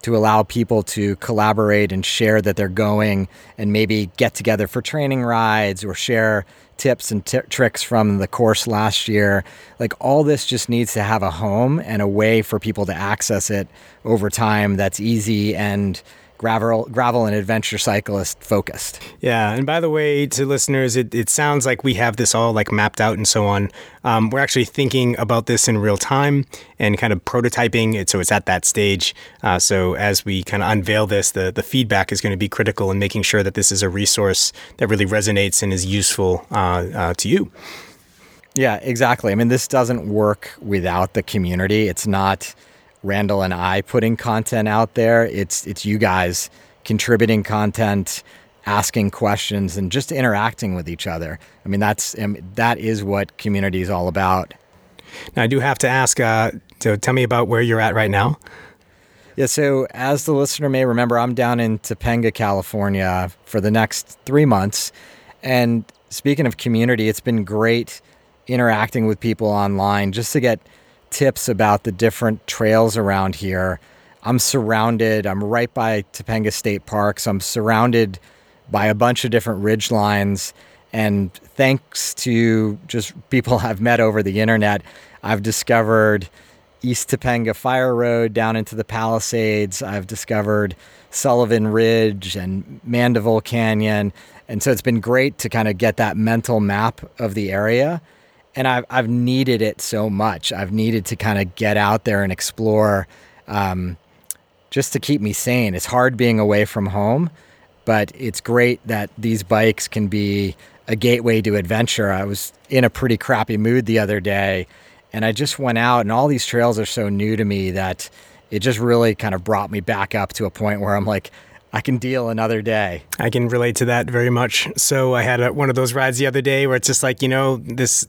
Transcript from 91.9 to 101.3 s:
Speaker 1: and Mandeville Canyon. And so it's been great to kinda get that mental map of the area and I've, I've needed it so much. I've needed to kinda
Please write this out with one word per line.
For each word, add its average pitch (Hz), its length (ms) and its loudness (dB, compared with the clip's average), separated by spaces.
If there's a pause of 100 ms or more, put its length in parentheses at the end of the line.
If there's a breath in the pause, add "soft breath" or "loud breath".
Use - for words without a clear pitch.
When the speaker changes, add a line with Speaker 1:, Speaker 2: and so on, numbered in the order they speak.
Speaker 1:
and 95 480 -8
Mandeville 117 580 2
Canyon. 107 680 0 (360 loud breath)
And 107 160 -6
so 139 80 2
it's 113 100 0
been 117 180 0
great 127 380 0
to 113 120 -6
kinda 107 260 0
get 110 220 0
that 104 200 0
mental 113 420 2
map 104 480 -2 (120)
of 107 160 -4
the 101 160 -4
area 120 500 0 (540 soft breath)
and 131 120 -2
I've, 123 220 0
I've 123 200 0
needed 123 520 2
it 107 200 -2
so 107 280 -2
much. 101 440 -2
I've 95 180 -4
needed 110 340 0
to 104 100 -6
kinda 101 300 0